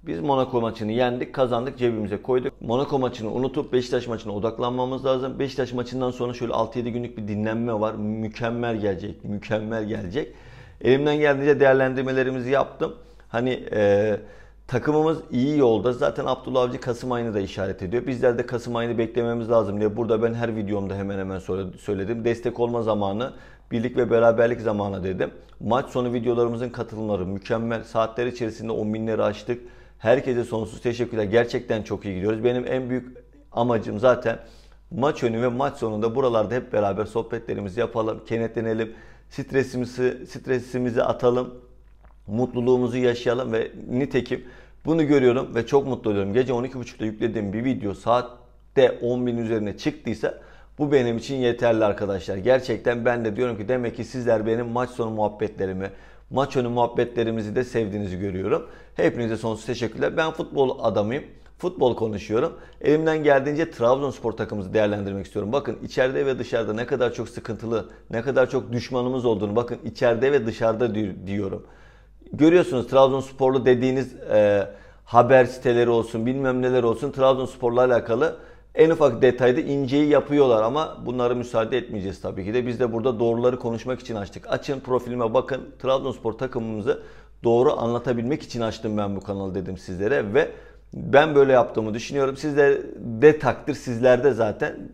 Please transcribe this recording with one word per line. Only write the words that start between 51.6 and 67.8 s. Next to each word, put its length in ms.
arkadaşlar. 520
Gerçekten 680
ben 200
de 120
diyorum 200
ki 120
demek 280
ki 80
sizler 420
benim 200
maç 240
sonu 200
muhabbetlerimi, 800
maç 260
önü 120
muhabbetlerimizi 880
de 80
sevdiğinizi 540
görüyorum. 480
Hepinize 420
sonsuz 300
teşekkürler. 500
Ben 140
futbol 520
adamıyım. 420
Futbol 380
konuşuyorum. 560
Elimden 440
geldiğince 460
Trabzonspor 600
takımımızı 420
değerlendirmek 520
istiyorum. 260
Bakın 300
içeride 440
ve 120
dışarıda 340
ne 140
kadar 260
çok 160
sıkıntılı, 600